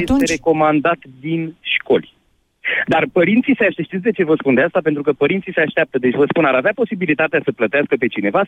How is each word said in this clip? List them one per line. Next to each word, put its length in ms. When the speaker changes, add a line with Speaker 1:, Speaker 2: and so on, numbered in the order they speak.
Speaker 1:
atunci? 200
Speaker 2:
este 120
recomandat 640
din 420
școli. 540
Dar 240
părinții 460
se 80
așteaptă, 160
știți 220
de 80
ce 120
vă 160
spun 140
de 80
asta? 220
Pentru 180
că 120
părinții 400
se 80
așteaptă, 360
deci 180
vă 140
spun, 160
ar 80
avea 220
posibilitatea 680
să 80
plătească 480
pe 80
cineva 400